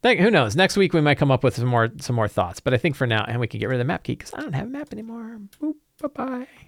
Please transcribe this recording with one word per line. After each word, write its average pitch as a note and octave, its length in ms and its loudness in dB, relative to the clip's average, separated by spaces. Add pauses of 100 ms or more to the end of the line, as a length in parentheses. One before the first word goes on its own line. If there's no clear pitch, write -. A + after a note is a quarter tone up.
Thank, A3+ 180 4
who G#3+ 100 6
knows? B2 240 4
Next F#3 220 2
week G3 160 4
we E3 80 4
might D3 180 4
come C#3+ 140 4
up B2 100 2
with B2+ 140 2
some A#2+ 100 -2
more, A#2 220 2 (100)
some - 160 -4
more A2 140 0
thoughts. F2 320 -4
But B2+ 140 0
I - 20 2
think D3+ 180 0
for B2+ 140 -2
now, A2 180 0
and A#2 140 -4
we A#2 80 -2
can A#2+ 100 -8
get G#2+ 100 -2
rid C3 60 0
of B2 60 0
the A#2+ 40 0
map D3+ 200 -4
key - 100 -4
'cause - 200 -14
I - 60 -8
don't C#4+ 120 -8
have A3 160 -6
a - 20 -12
map C#4+ 220 -10
anymore. A3+ 480 -14 (200)
Boop, D4+ 140 -6 (260)
bye-bye. C4 460 -6 (200)